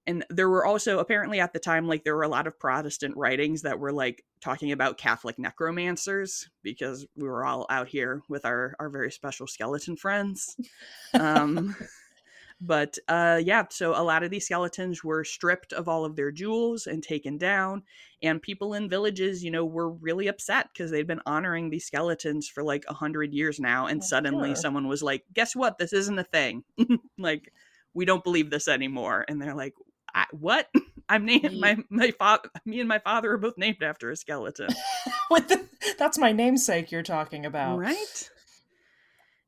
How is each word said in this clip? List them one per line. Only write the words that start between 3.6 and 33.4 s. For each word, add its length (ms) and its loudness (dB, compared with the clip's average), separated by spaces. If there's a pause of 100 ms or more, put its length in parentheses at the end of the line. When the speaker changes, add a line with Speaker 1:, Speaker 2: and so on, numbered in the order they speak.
Speaker 1:
that 160 -2
were, 140 -4
like, 320 -4 (160)
talking 300 -4
about 260 0
Catholic 420 0
necromancers, 1120 -4 (140)
because 420 -8 (100)
we 120 -6
were 180 -4
all 240 -2
out 200 -2
here 400 -2
with 160 -6
our, 340 -2
our 100 -6
very 220 -4
special 360 -10
skeleton 500 -6
friends. 600 -4 (600)
Um, 600 2
Speaker 2:
<laughs> 840 -20
Speaker 1:
but, 380 0 (100)
uh, 340 6
yeah, 280 4
so 220 0
a 100 2
lot 200 4
of 80 -2
these 140 -4
skeletons 580 -4
were 220 -2
stripped 480 -2
of 160 -4
all 160 0
of 120 -6
their 140 -2
jewels 560 -2
and 160 -6
taken 340 -4
down, 460 0 (400)
and 180 0
people 340 -6
in 140 -4
villages, 540 0
you 80 -4
know, 140 0
were 260 -2
really 360 -4
upset 480 -2
'cause 160 -6
they'd 160 0
been 200 -4
honoring 440 -2
these 160 -6
skeletons 600 -2
for, 140 -8
like, 260 -2
a 60 -10
hundred 380 -4
years 260 0
now, 280 2
and 160 -2
Speaker 2:
Well, 20 -8
Speaker 1:
suddenly 500 0
Speaker 2:
sure. 0 -
Speaker 1:
someone 320 -2
was 160 -2
like, 300 -2
"Guess 220 0
what? 240 2
This 140 -2
isn't 260 2
a 60 -2
thing." 400 0 (120)
<laughs> 420 2
Like, 340 -2 (420)
"We 100 0
don't 200 4
believe 260 2
this 180 -2
anymore." 600 0
And 120 -4
they're 140 -6
like, 200 -8 (400)
I, 160 4
what? 380 0 (200)
<laughs> 200 -12
I'm 160 4
named, 260 4
Speaker 2:
Ye- 80 -6
Speaker 1:
my, 180 4 (120)
my 220 4
fa-, 300 4 (240)
me 140 -4
and 100 0
my 100 4
father 340 0
are 40 2
both 220 -2